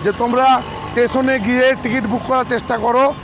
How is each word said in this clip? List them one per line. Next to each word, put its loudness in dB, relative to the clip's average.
যে 0
তোমরা 2
স্টেশনে 0
গিয়ে 2
টিকিট -2
বুক -2
করার 0
চেষ্টা -2
করো 2